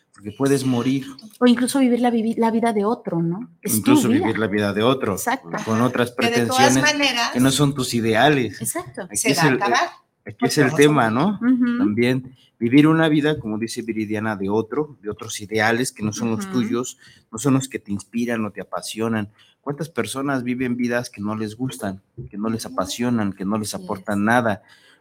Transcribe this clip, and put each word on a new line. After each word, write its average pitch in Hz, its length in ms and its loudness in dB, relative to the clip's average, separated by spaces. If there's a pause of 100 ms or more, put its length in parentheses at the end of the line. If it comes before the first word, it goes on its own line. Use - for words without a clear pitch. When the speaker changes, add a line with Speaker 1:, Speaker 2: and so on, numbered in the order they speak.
(140)
Speaker 1:
porque 104 180 -14
puedes 135 320 0
morir. 131 420 0 (320)
Speaker 2:
O 247 80 4
incluso 247 340 2
vivir 240 200 4
la 247 100 2
vivi-, 226 260 0
la 226 140 2
vida 233 220 0
de 208 140 0
otro, 208 360 -2
¿no? 175 280 -4 (120)
Es 208 100 -4
tu - 60 0
Speaker 1:
Incluso 277 300 4
Speaker 2:
vida. 294 120 4
Speaker 1:
vivir - 180 0
la 110 80 2
vida 101 260 0
de 104 100 0
otro, 120 300 2
Speaker 2:
Exacto. - 380 -4 (140)
Speaker 1:
con 110 180 0
otras 123 300 0
Speaker 3:
Que 131 180 0
de 240 160 2
todas 262 260 4
Speaker 1:
pretensiones 269 100 4
Speaker 3:
maneras 277 500 0
Speaker 1:
que - 80 0
no 135 100 6
son 143 240 2
tus 123 200 -4
ideales. 117 680 2
Speaker 2:
Exacto. - 400 -8
Speaker 1:
Aquí 104 160 -14
Speaker 3:
se 226 140 2
Speaker 1:
es - 60 0
Speaker 3:
va - 40 2
a 156 60 6
Speaker 1:
el, 131 80 4
Speaker 3:
acabar, 320 320 0 (360)
Speaker 1:
aquí 104 60 -14 (160)
es - 100 -2
Speaker 3:
porque 151 40 6
Speaker 1:
el 135 60 4
Speaker 3:
vamos 120 60 0
a 139 100 4
Speaker 1:
tema, 143 280 4
Speaker 3:
morir. 175 300 0 (200)
Speaker 1:
¿no? 247 60 2
Speaker 2:
Ujú. 240 120 0
Speaker 1:
También 127 560 0 (260)
vivir 135 280 6
una 160 200 4
vida, 151 300 2
como 110 180 -4
dice 113 260 -6
Viridiana, 107 520 -4
de 98 160 -4
otro, 120 500 -2
de 104 100 -8
otros 113 300 -12
ideales 110 520 0
que - 100 -12
no 110 100 -2
son 113 200 -4
los 113 140 -2
Speaker 2:
Ujú. - 80 -6
Speaker 1:
tuyos, 123 440 -2 (320)
no 110 80 -12
son 135 160 2
los 135 140 0
que 107 100 -8
te - 140 -12
inspiran 117 520 -4
o 101 60 -6
te 95 100 -10
apasionan. 107 720 -4 (300)
¿Cuántas 147 280 -8
personas 135 540 -4
viven 123 340 -4
vidas 123 320 -2
que - 120 -16
no 107 160 -4
les 107 200 -6
gustan, 113 460 -8 (260)
que - 80 -18
no 104 120 -4
les 113 160 -4
Speaker 2:
Ujú. - 100 -12
Speaker 1:
apasionan, 110 580 -2
que 95 120 -10
no 104 140 -2
les 104 180 -6
Speaker 2:
Así 92 80 -14
Speaker 1:
aportan 98 340 -6
Speaker 2:
es. 101 60 0
Speaker 1:
nada? 113 380 2 (380)